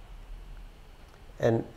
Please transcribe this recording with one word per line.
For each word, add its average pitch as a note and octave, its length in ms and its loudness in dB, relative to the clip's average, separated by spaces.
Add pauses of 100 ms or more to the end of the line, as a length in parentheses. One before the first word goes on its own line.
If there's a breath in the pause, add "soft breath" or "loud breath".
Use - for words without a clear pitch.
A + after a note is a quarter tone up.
(1400)
En, A#2 280 6 (120)